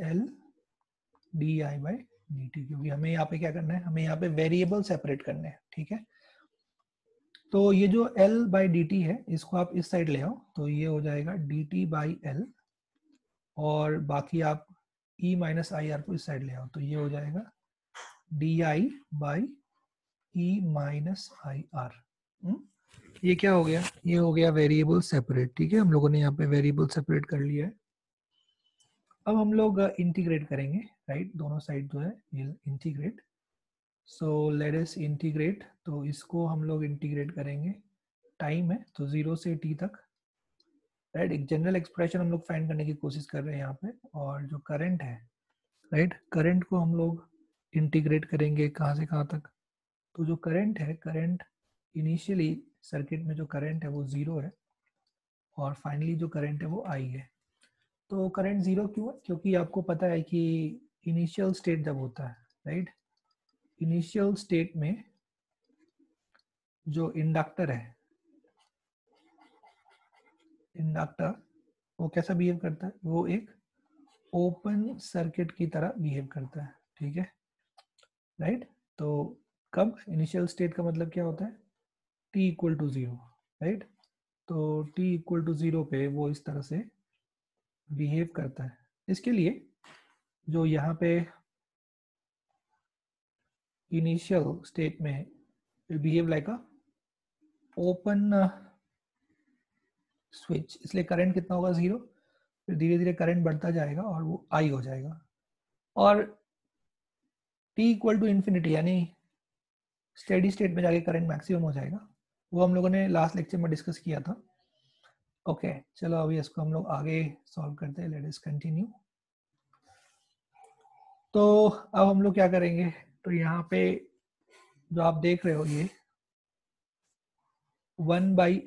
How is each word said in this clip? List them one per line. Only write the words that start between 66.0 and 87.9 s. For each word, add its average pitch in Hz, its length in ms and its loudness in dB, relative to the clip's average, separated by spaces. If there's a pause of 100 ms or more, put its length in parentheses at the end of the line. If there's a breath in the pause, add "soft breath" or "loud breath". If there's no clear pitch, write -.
जो 160 260 -2
inductor 156 580 0
है, 117 260 -8 (2750)
inductor 160 600 -4 (640)
वो 165 100 -4
कैसा 170 260 -2
behave 175 220 2
करता 170 300 -6
है? 196 60 -8 (120)
वो 170 220 0
एक 202 240 -2 (800)
open 208 680 0
circuit 170 540 -4
की 175 140 -4
तरह 160 320 -2
behave 139 280 -4
करता 135 380 -10
है, 139 100 -14 (240)
ठीक 147 180 -6
है, 185 160 -6 (1080)
Right। 208 300 -4 (300)
तो 147 420 -4 (320)
कब? 208 240 0 (120)
Initial 175 380 -2
state 170 280 -2
का 180 80 -4
मतलब 165 280 -2
क्या 175 140 -2
होता 165 200 -4
है? 226 120 -10 (800)
T 196 60 2
equal 170 360 2
to 147 100 -2
zero, 127 260 -4 (480)
right। 190 240 -4 (640)
तो 170 80 -4 (420)
T 180 140 2
equal 170 340 -2
to 165 120 0
zero 160 320 0
पे 135 160 0
वो 143 240 -2
इस 147 140 -8
तरह 143 160 -8
से 156 220 -6 (1080)
behave 151 480 -2